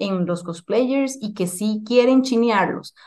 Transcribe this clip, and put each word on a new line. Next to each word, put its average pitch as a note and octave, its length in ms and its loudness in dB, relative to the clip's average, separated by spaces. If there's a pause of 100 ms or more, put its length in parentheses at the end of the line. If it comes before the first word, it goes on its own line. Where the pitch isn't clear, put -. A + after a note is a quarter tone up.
en F#3+ 240 -2
los E3+ 180 -2
cosplayers B3+ 800 -2
y G#3+ 140 -8
que F3+ 120 -4
sí G#3+ 400 -4
quieren B3 360 4
chinearlos, A#3 720 0 (120)